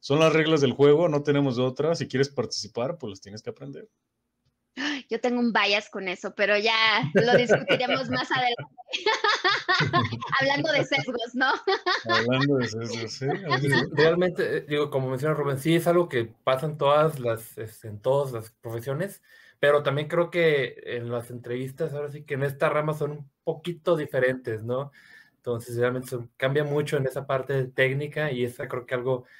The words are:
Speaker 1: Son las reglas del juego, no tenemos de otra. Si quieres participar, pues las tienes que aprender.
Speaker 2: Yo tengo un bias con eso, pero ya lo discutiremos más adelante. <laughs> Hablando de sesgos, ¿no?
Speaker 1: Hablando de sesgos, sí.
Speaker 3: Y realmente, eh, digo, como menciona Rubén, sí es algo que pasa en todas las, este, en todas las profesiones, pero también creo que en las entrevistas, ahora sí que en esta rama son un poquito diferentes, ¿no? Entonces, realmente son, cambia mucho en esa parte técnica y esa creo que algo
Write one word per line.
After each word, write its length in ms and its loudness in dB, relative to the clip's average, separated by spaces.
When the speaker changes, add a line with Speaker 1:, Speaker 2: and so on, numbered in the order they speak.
Speaker 1:
Son 180 0
las 140 6
reglas 260 4
del 140 4
juego, 340 6
no 160 0
tenemos 320 2
de 80 0
otra. 320 0
Si 140 -6
quieres 180 2
participar, 720 -6
pues 140 -10
las 100 -14
tienes 200 -16
que 100 -12
aprender. 360 -16
Speaker 2:
Yo 120 -6
tengo 180 0
un 140 2
bias 360 0
con 200 -8
eso, 260 -8
pero 220 2
ya 160 2
lo 240 6
discutiremos 720 2
más 200 -2
adelante. 460 -2
<laughs> 1500 0
Hablando 320 0
de 100 2
sesgos, 520 -4
¿no? 120 2
Speaker 1:
Hablando 480 2
de 100 0
sesgos, 460 -6
sí. 140 -6
Speaker 3:
Y 680 0
realmente, 600 2
eh, 100 -6
digo, 220 0
como 200 -2
menciona 260 0
Rubén, 240 -2
sí 160 2
es 120 2
algo 220 4
que 160 0
pasa 220 0
en 120 -4
todas 420 4
las, 380 -4
este, 300 -14
en 140 -12
todas 320 2
las 160 -8
profesiones, 720 -8
pero 240 4
también 260 -2
creo 220 0
que 520 2
en 280 -6
las 180 -6
entrevistas, 640 -6
ahora 180 -6
sí 120 -14
que 100 -6
en 100 -2
esta 240 0
rama 260 0
son 180 -4
un 180 -14
poquito 500 -2
diferentes, 680 -2
¿no? 280 -4
Entonces, 400 -6
realmente 320 0
son, 260 -8
cambia 280 0
mucho 340 -2
en 80 0
esa 220 -4
parte 380 0
técnica 680 -2
y 120 -2
esa 240 -6
creo 180 -8
que 100 -6
algo 300 -2